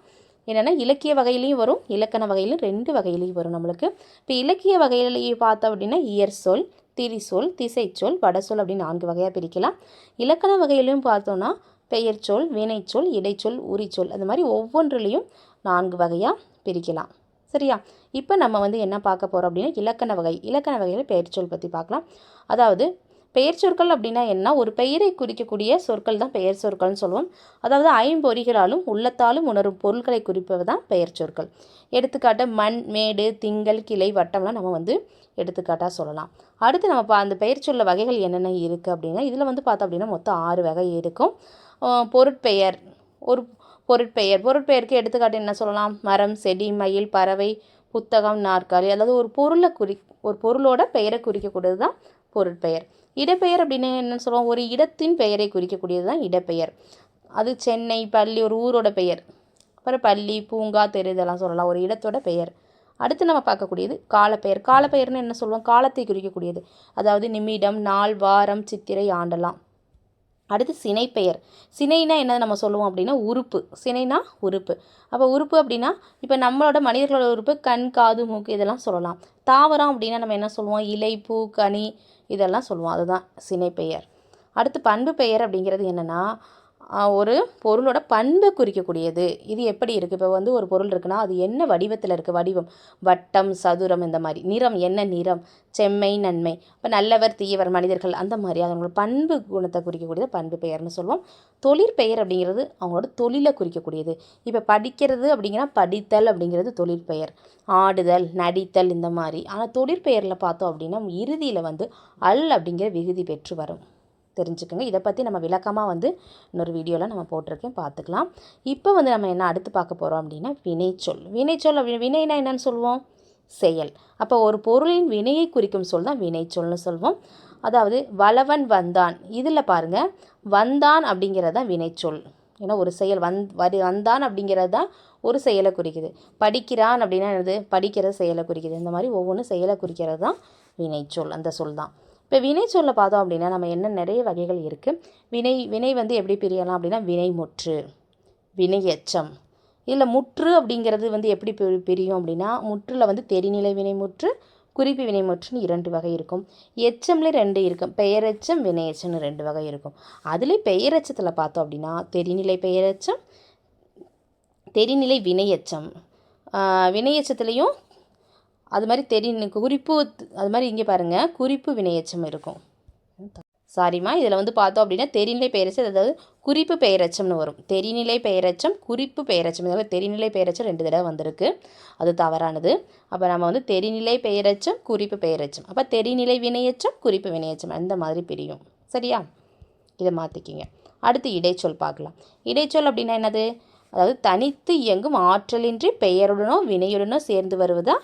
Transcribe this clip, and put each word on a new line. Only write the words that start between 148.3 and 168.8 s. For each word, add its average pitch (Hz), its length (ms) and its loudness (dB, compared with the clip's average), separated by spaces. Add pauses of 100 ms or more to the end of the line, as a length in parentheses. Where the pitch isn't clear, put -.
வினையெச்சம். 180 720 0 (580)
இதுல 269 180 2
முற்று 269 460 0
அப்படிங்கிறது 226 580 2
வந்து 214 180 -2
எப்படி 208 260 0
பி-, 185 300 0
பிரியும் 185 340 0
அப்படின்னா, 175 320 -4 (120)
முற்றுல 220 440 0
வந்து 202 240 -2
தெரிநிலை 202 440 0
வினைமுற்று, 196 580 -4 (440)
குறிப்பு 269 280 0
வினைமுற்றுன்னு 196 580 -2
இரண்டு 175 280 -2
வகை 170 240 -4
இருக்கும். 180 300 -6 (340)
எச்சம்ல 311 540 0
ரெண்டு 202 320 2
இருக்கும், 180 340 -4
பெயரெச்சம், 214 640 0
வினையெச்சம்னு 165 540 -4
ரெண்டு 151 260 -6
வகை 151 220 -6
இருக்கும். 147 300 -12 (280)
அதுல 185 420 0
பெயரெச்சத்துல 226 640 0
பார்த்தோம் 160 320 -2
அப்படின்னா, 156 480 -6
தெரிநிலை 185 480 -2
பெயரெச்சம், 190 640 0 (1500)
தெரிநிலை 262 480 2
வினையெச்சம். 180 680 -2 (640)
ஆ, 190 340 2
வினையெச்சத்துலயும் 254 880 0 (960)
அது 208 140 0